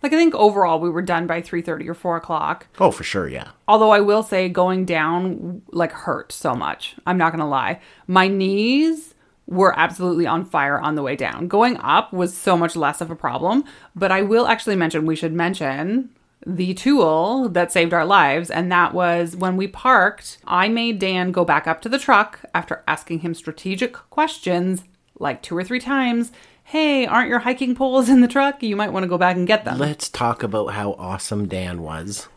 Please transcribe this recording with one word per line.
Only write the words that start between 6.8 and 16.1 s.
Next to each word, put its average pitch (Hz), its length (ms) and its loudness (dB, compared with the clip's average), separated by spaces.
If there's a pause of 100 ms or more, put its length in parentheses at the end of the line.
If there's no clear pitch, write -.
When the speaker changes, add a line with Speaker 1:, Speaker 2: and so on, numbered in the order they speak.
Speaker 1:
I'm 180 120 0
not 165 140 2
gonna 160 140 -4
lie. 139 340 -4 (260)
My 185 220 4
knees 226 840 0 (340)
were 185 320 2
absolutely 170 480 0
on 165 200 -2
fire 143 340 0
on 151 140 -2
the 151 80 -4
way 135 140 -4
down. 131 320 -6
Going 226 280 2
up 175 380 0
was 180 200 -2
so 185 220 2
much 170 200 -2
less 147 260 -2
of 165 80 -8
a 165 40 -10
problem, 160 480 -2 (320)
but 185 160 0
I 190 120 2
will 220 260 2
actually 214 280 0
mention, 160 280 0
we 160 120 0
should 160 180 -4
mention 170 760 -2 (360)